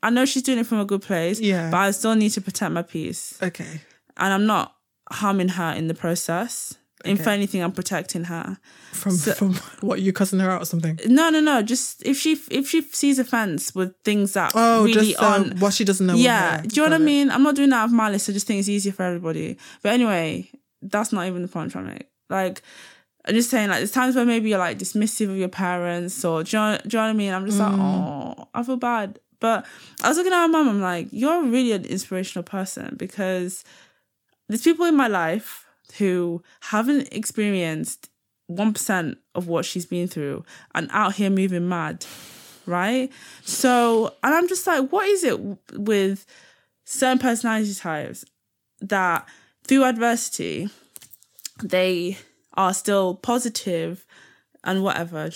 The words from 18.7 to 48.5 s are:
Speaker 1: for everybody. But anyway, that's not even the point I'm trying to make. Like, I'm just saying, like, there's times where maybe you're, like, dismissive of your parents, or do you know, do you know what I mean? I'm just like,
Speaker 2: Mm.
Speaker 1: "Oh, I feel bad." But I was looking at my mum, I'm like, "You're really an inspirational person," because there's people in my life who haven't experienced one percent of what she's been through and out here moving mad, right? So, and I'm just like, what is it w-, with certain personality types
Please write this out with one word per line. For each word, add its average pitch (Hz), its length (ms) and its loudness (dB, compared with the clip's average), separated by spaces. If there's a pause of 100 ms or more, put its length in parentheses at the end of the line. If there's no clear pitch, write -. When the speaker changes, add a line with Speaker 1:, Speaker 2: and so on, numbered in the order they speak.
Speaker 1:
for 190 120 -4
everybody. 165 540 -4 (240)
But 208 120 2
anyway, 185 580 0 (300)
that's 208 320 -4
not 180 120 -2
even 180 160 -4
the 180 60 -6
point 165 200 -6
I'm - 40 -10
trying 95 140 -10
to - 80 -10
make. - 160 -18 (200)
Like, 190 320 -2 (640)
I'm - 80 -2
just 233 160 2
saying, 214 200 0
like, 170 100 0
there's 202 120 -4
times 254 260 2
where 240 80 2
maybe 226 240 2
you're, 202 100 0
like, 175 180 -2
dismissive 208 520 -2
of 190 80 -6
your 185 100 -2
parents, 180 760 -4
or 165 180 0
do 214 140 -4
you 214 40 2
know, 214 240 0
do 220 120 -2
you - 40 2
know 220 40 0
what 220 60 0
I - 20 -2
mean? 202 200 0
I'm 190 120 -4
just 202 140 0
like, 196 120 2
Speaker 2:
Mm. 196 80 2
Speaker 1:
"Oh, 185 720 -4
I 240 100 -4
feel 254 120 -4
bad." 233 440 -4 (200)
But 226 260 0 (380)
I 285 60 4
was 311 80 2
looking 370 160 2
at 339 140 4
my - 0 -
mum, 320 200 4
I'm 202 140 2
like, 175 300 -2
"You're 311 340 0
really 240 260 2
an 196 140 -2
inspirational - 580 -6
person," - 540 -8
because 185 640 -4 (840)
there's 220 140 -4
people 330 220 4
in 330 100 4
my 269 120 4
life 185 580 -2 (320)
who 175 440 0 (200)
haven't 269 500 0
experienced 190 960 -4 (360)
one 202 280 -2
percent 180 440 -4 (180)
of 175 120 -6
what 165 180 -2
she's 175 220 -8
been 180 200 -4
through 143 360 -8 (320)
and 165 160 -4
out 196 240 0
here 202 160 0
moving 185 360 0
mad, 165 380 -4 (600)
right? 226 440 0 (320)
So, 240 680 4 (100)
and 277 120 4
I'm 349 120 4
just 370 200 -4
like, 277 240 2
what 392 160 0
is 392 160 2
it 240 80 2
w-, - 260 -4 (160)
with 196 520 0 (600)
certain 254 340 2
personality 226 540 0
types - 500 -8 (580)